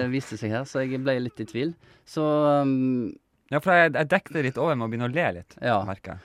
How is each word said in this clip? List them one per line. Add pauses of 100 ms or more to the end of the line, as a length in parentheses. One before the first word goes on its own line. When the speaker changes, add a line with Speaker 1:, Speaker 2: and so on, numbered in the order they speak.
(120)
Speaker 1:
viste
seg
her,
så
jeg
ble
litt
i
tvil. (320)
Så, (380)
ehm, (380)
Speaker 2:
Ja,
for
jeg,
jeg
dekket
det
litt
over
med
å
begynne
å
le (140)
litt,
Speaker 1:
Ja.
Speaker 2:
merker
jeg.